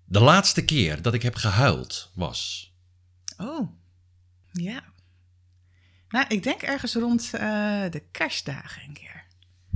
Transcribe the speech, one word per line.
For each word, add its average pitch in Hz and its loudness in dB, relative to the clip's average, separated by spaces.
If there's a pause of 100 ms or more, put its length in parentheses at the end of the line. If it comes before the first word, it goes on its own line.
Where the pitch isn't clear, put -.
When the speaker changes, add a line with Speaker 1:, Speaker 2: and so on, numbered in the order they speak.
Speaker 1:
De 95 4
laatste 170 8
keer 85 2
dat 113 2
ik 117 0
heb 120 0
gehuild 98 0
was. - -8 (640)
Speaker 2:
Oh, 269 -6 (840)
ja. 185 -8 (1300)
Nou, 262 0
ik 202 -2
denk 311 -2
ergens 269 -4
rond, 233 0
eh, 220 -4 (500)
de 156 -10
kerstdagen - -6
een 147 -16
keer. - -20 (520)